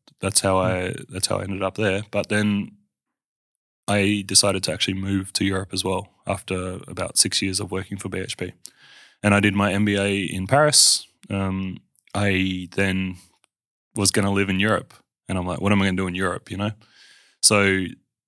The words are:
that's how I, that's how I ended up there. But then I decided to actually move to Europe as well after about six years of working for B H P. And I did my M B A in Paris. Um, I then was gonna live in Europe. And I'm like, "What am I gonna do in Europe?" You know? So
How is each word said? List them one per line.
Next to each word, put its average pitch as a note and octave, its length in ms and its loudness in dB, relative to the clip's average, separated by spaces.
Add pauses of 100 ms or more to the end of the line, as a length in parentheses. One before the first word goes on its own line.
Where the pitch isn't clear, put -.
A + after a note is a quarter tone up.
(200)
that's F#2+ 200 0
how F#2+ 180 2
I, F#2 360 0 (140)
that's F2+ 180 -6
how G2 120 0
I F#2+ 60 -4
ended G2 180 -6
up F#2+ 140 -4
there. G2+ 340 0
But - 180 -2
then G#2 440 0 (1160)
I G2+ 380 2
decided F#2+ 380 2
to D#2 80 -4
actually F#2+ 220 -2
move F#2+ 400 -2
to - 100 0
Europe F#2+ 280 -2
as F#2 120 -4
well F#2+ 240 -4 (180)
after F#2 600 -6
about F2+ 300 -8
six - 240 2
years F#2+ 200 -2
of G2 100 -6
working F#2+ 260 -6
for F#2+ 140 -8
B F#2+ 80 -6
H F#2+ 180 -8
P. F#2 160 -8 (720)
And G2+ 120 6
I G2+ 60 6
did G2+ 140 4
my G2+ 180 2
M G2+ 140 2
B G2+ 100 2
A G2 260 0
in F#2+ 240 -4
Paris. D3 600 4 (240)
Um, F#2+ 480 -2 (360)
I F#2 580 0
then F#2 440 0 (760)
was G2+ 160 2
gonna G2 220 2
live G2 180 2
in F#2+ 100 0
Europe. G2+ 320 0 (340)
And F#2 120 -2
I'm F2+ 80 -2
like, F2 160 -4
"What G2+ 100 2
am G2 80 2
I G2 60 2
gonna F#2 100 0
do F#2+ 100 -2
in F2 80 -6
Europe?" F2+ 360 -4
You F#2 80 -8
know? G#2+ 140 -4 (680)
So G2 440 4 (420)